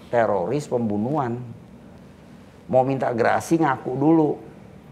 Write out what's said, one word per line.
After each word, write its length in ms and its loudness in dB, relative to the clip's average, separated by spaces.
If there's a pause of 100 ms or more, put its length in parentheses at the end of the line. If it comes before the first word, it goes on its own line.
(120)
teroris 540 0
pembunuhan. 720 -2 (1300)
Mau 160 4
minta 300 -2
gerasi 480 0
ngaku 320 -2
dulu, 420 2 (560)